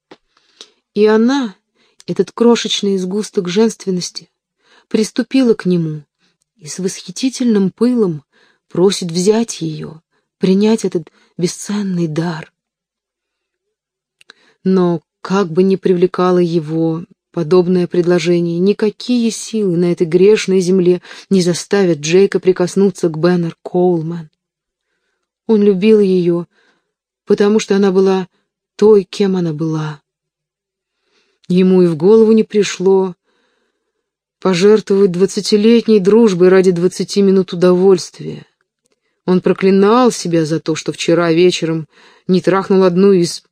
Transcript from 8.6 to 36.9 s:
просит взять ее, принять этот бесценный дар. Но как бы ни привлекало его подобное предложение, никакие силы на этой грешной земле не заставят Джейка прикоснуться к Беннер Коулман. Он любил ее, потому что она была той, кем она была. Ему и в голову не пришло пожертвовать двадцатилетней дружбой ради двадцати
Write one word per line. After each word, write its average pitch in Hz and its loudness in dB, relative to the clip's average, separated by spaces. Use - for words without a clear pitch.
просит 185 -2
взять 208 -2
ее, 156 -10
принять 202 0
этот 180 -6
бесценный 180 -6
дар. 160 -8
Но 180 0
как 190 -2
бы 165 0
ни 190 0
привлекало 180 0
его 165 -2
подобное 180 0
предложение, 175 -2
никакие 214 -2
силы 202 -4
на 175 0
этой 180 -2
грешной 190 2
земле 180 0
не 190 2
заставят 175 -2
Джейка 180 2
прикоснуться 185 -2
к 156 -8
Беннер 170 -2
Коулман. 170 -4
Он 214 2
любил 208 4
ее, 175 0
потому 208 2
что 196 -2
она 196 2
была 190 0
той, 208 4
кем 190 -2
она 170 -2
была. 156 -8
Ему 185 2
и 175 4
в 165 -2
голову 214 4
не 220 2
пришло 190 -2
пожертвовать 196 2
двадцатилетней 214 2
дружбой 190 4
ради 190 4
двадцати 180 -2